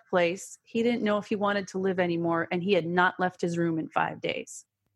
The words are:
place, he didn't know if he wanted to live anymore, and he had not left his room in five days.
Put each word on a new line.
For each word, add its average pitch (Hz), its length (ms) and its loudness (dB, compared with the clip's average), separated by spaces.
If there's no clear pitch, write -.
place, 180 540 0
he 226 200 -2
didn't 233 200 2
know 208 140 2
if 202 100 -6
he 220 80 -2
wanted 202 340 -2
to 190 100 -6
live 190 200 0
anymore, 170 520 0
and 180 100 -2
he 196 120 2
had 165 120 4
not 180 320 2
left 180 240 -2
his 170 160 -2
room 165 220 0
in - 80 -6
five - 340 -2
days. - 440 -6